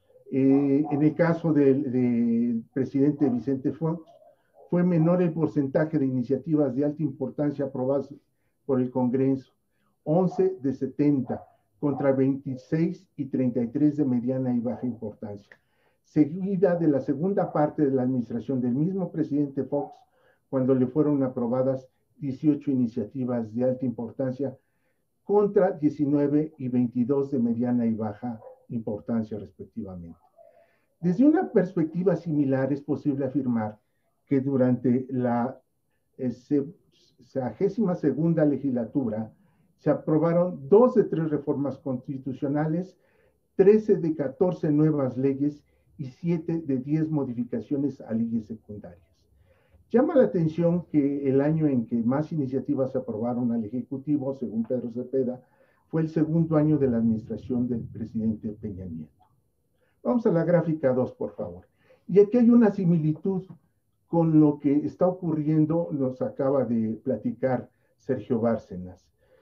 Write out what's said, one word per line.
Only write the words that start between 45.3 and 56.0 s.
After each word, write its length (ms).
y 100
siete 600
de 120
diez 300
modificaciones 920
a 120
leyes 340
secundarias. 600
Llama 260
la 80
atención 680
que 400
el 100
año 260
en 200
que 160
más 300
iniciativas 600
se 60
aprobaron 540
al 120
Ejecutivo, 720
según 300
Pedro 260
Cepeda, 500
fue 160